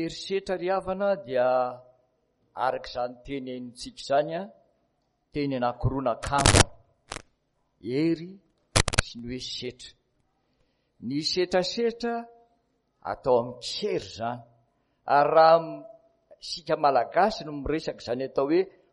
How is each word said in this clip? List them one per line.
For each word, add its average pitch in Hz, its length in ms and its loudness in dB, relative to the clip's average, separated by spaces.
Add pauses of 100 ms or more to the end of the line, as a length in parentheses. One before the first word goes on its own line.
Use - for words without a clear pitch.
herisetra 190 560 -4
ry 175 160 -2
havana 190 440 -2
dia 127 320 0 (1080)
arak'izany 123 680 -4
teny 135 260 -8
haintsika 123 480 -14
izany 151 400 0
a, 196 80 -10 (840)
teny 143 240 -2
anankiroa 123 460 -2
nakambana. 135 600 4 (1200)
Hery 160 460 -2 (760)
sy - 160 -14
ny 117 80 -10
hoe 127 160 -8
setra. - 480 -10 (1120)
Ny 135 180 -4
setrasetra 220 920 0 (920)
atao 123 380 2
amin'ny - 340 -10
hery 196 320 -4
izany. 120 320 -8 (680)
Ary 147 280 4
raha 160 240 10
m-, 156 220 -10 (580)
sika - 360 -4
malagasy 151 680 2
no 151 80 -10
miresaka 143 500 -6
izany 123 240 -4
atao 139 220 0
hoe 175 160 4 (280)